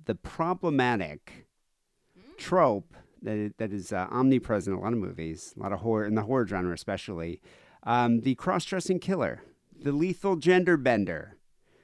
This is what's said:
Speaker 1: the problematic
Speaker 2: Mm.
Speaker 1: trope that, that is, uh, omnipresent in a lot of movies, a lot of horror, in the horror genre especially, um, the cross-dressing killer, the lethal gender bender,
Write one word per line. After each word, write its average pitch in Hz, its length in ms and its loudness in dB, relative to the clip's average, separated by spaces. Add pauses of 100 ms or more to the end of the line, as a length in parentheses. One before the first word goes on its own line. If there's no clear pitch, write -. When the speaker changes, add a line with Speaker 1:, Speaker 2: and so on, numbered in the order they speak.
Speaker 1:
the 110 80 -2
problematic 127 1300 -2 (720)
Speaker 2:
Mm. 269 200 -20
Speaker 1:
trope 139 560 2 (280)
that, 107 360 -4
that 107 140 -4
is, 98 200 -8
uh, 92 180 -2
omnipresent 120 640 2
in 90 60 -4
a - 20 -8
lot 107 100 -2
of 120 60 0
movies, 82 580 -8
a 107 60 -14
lot 98 100 -4
of 90 80 -4
horror, 110 240 0
in 107 100 0
the 107 80 2
horror 120 240 0
genre 90 280 -2
especially, 87 640 -6 (420)
um, 120 380 2
the 131 160 0
cross-dressing 185 640 -2
killer, 135 420 -2 (360)
the 143 140 -2
lethal 180 440 0
gender 175 400 6
bender, 101 600 0 (480)